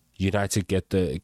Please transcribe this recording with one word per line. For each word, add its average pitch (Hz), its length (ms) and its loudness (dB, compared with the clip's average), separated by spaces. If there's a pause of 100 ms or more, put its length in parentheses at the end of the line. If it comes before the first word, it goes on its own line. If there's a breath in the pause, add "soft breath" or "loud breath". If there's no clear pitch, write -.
(180)
United 98 500 0
get 95 220 0
the, 87 340 0